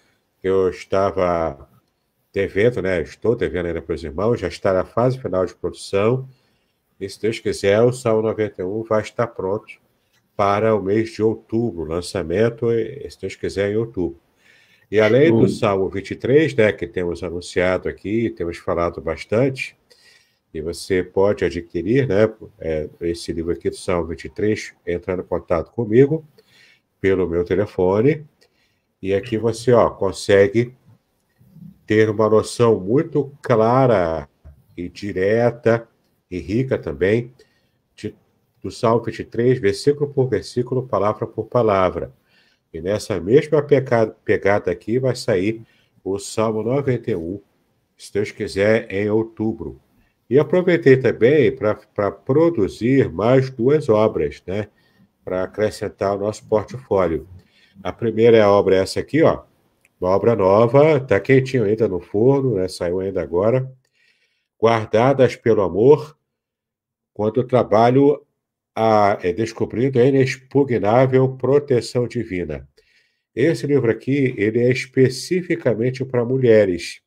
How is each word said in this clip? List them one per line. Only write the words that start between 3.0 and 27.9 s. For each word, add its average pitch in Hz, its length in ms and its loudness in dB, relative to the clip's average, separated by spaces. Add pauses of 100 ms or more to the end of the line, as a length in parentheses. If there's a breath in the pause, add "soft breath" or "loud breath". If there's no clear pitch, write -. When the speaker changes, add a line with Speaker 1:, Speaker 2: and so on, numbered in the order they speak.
Speaker 1:
Estou 110 340 -2
devendo 87 300 -4
ainda 82 160 -6
pros 80 220 -8
irmãos, 98 360 -4
já 92 80 -4
está 95 240 -4
na 92 140 0
fase 127 320 -2
final 92 280 -4
de - 100 -10
produção, 107 720 -4 (720 soft breath)
e 98 80 -10
se - 140 -16
Deus 113 180 -4
quiser, 101 420 0
o 120 100 4
Salmo 110 320 -2
noventa 104 380 -4
e 92 40 -6
um 107 180 -6
vai 107 180 0
estar 113 260 -4
pronto 95 440 -8 (640)
para 104 400 2
o 98 60 0
mês 107 300 -2
de 104 120 -6
outubro, 110 600 -4
lançamento, 90 880 -2
e, - 380 -6
se - 120 -20
Deus 95 140 -10
quiser, 98 360 -4
em 104 60 -2
outubro. 95 420 -6 (720 soft breath)
E 101 100 0
além 120 300 4
do 113 140 4
Speaker 2:
Hum. 95 40 4
Speaker 1:
Salmo 95 420 0
vinte 95 220 -8
e 98 40 -8
três, 135 400 2
né, 107 160 4
que - 160 -6
temos 87 340 -6
anunciado 90 640 -2
aqui, 104 440 -4
temos 85 260 -8
falado 85 420 -4
bastante, 107 800 -4 (760 soft breath)
e 82 80 -8
você 85 420 -4
pode 98 420 0
adquirir, 87 600 -2
né, 107 240 2 (280)
é, 78 300 -6 (120)
esse 85 300 -6
livro 85 200 -6
aqui 85 180 -4
do - 60 -10
Salmo 85 320 -4
vinte 82 180 -12
e 78 40 -12
três, 104 440 -6 (120)
entrando 90 360 -6
em - 40 -10
contato 82 460 -4
comigo, 131 540 2 (760 soft breath)
pelo 95 280 0
meu 82 160 -2
telefone, 104 840 0 (760)